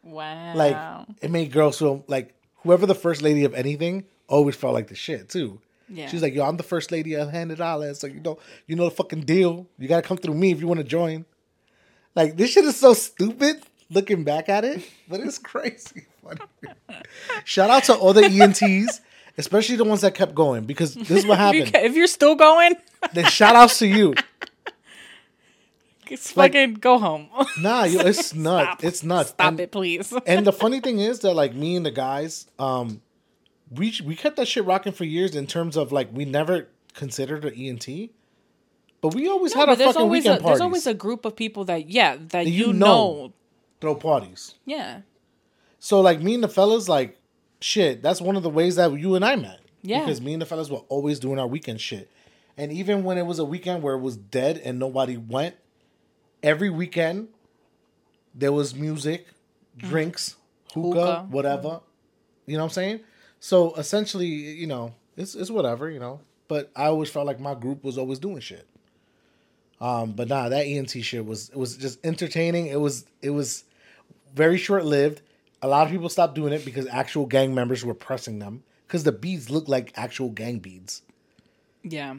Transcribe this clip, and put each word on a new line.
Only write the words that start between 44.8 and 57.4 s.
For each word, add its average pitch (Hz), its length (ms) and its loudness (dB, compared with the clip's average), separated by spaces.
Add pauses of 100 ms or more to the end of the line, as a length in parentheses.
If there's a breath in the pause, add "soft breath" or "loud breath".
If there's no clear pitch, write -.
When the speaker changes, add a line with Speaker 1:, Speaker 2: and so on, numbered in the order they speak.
Speaker 2:
So, 202 200 2
like, 170 220 4
me 208 120 0
and 240 80 -2
the 196 60 -2
fellas, 202 400 2
like, 135 300 -2 (420)
shit, 143 420 -2
that's 160 180 -2
one 190 160 -2
of 185 60 -4
the 165 80 -4
ways 170 260 0
that 170 220 2
you 185 180 -2
and 185 80 0
I 262 120 0
met. 101 240 -10 (220)
Speaker 1:
Yeah. 220 180 -4
Speaker 2:
Because 147 200 -6
me 139 140 -8
and 160 80 -8
the 151 40 -8
fellas 160 240 -10
were 139 180 -10
always 143 320 -4
doing 135 180 -6
our 131 80 -4
weekend 117 340 -10
shit. 95 300 -12 (460)
And 147 160 -10
even 196 320 -4
when 185 140 -2
it 175 80 -4
was 170 120 -6
a 160 60 -2
weekend 175 380 -6
where 135 120 -2
it 131 60 -6
was 127 160 -8
dead 127 480 -4
and 127 140 -8
nobody 127 400 -4
went, 127 380 -6 (840)
every 156 280 0
weekend 175 580 -4 (1080)